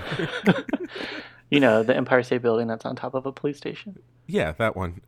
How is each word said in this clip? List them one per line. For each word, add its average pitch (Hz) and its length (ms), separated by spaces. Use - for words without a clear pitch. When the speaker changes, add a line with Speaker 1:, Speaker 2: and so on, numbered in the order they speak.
Speaker 1:
York. - 560
Speaker 2:
<laughs> 294 40
You 143 60
know, 113 240
the 120 100
Empire 127 300
State 123 200
Building 117 240
that's 113 180
on 131 100
top 123 180
of 131 120
a 135 80
police 147 240
station. - 420
Speaker 1:
Yeah, 117 280
that 110 240
one. 90 300